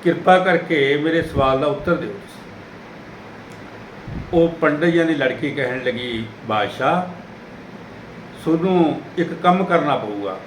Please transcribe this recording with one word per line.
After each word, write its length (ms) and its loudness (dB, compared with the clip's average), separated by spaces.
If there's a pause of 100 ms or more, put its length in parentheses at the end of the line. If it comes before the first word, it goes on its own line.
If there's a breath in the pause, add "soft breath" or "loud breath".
ਕਿਰਪਾ 340 6
ਕਰਕੇ 580 4
ਮੇਰੇ 260 2
ਸਵਾਲ 380 2
ਦਾ 60 2
ਉੱਤਰ 280 0
ਦਿਓ 160 -6
ਤੁਸੀਂ। 260 -14 (2000)
ਉਹ 160 6
ਪੰਡਤ 360 2
ਜੀ 180 4
ਦੀ 120 4
ਲੜਕੀ 360 0
ਕਹਿਣ 340 -2
ਲੱਗੀ, 420 -2 (180)
"ਬਾਦਸ਼ਾਹ, 720 0 (1300)
ਤੁਹਾਨੂੰ 560 4 (160)
ਇੱਕ 260 -2
ਕੰਮ 220 4
ਕਰਨਾ 320 2
ਪਊਗਾ 500 -6